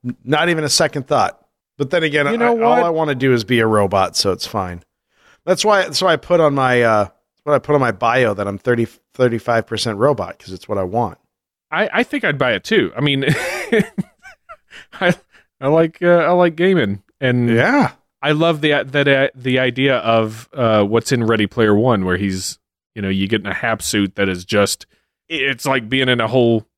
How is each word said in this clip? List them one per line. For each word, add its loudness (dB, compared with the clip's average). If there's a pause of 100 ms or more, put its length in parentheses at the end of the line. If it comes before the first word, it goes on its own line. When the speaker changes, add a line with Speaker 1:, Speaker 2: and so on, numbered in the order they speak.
Speaker 1:
N-, -8
not 0
even -2
a -2
second -2
thought. 0 (380)
But -4
then 0
again, 0
Speaker 2:
You 0
know 2
Speaker 1:
I, 2
Speaker 2:
what? -2 (160)
Speaker 1:
all 2
I 0
wanna -2
do 2
is 0
be 2
a 4
robot, 2
so 0
it's -8
fine. -8 (640)
That's 0
why, 2
that's -4
why 2
I 2
put 0
on 2
my, 2
uh, 2 (360)
what 0
I 2
put 0
on 2
my 0
bio 0
that -4
I'm -6
thirty, 0 (280)
thirty-five 0
percent -6
robot, -2
'cause -20
it's -16
what -4
I -2
want. -4 (540)
Speaker 2:
I, -2
I 0
think -6
I'd -2
buy 0
it -4
too. 0
I -6
mean, 0
<laughs> 2 (1600)
I, -2 (480)
I -2
like, 0
uh, 0
I 4
like 2
gaming, 0 (180)
and 0
Speaker 1:
Yeah. 2 (300)
Speaker 2:
I -2
love 0
the, 0
that, 0
uh, 2
the -2
idea 0
of, -2
uh, 2
what's 0
in 0
Ready 2
Player 2
One, 2
where 0
he's, -6 (360)
you -10
know, -4
you 0
get -2
in -10
a -6
hap -4
suit -2
that -2
is -6
just, -2 (440)
it's -6
like -2
being 0
in 2
a -2
whole 2 (120)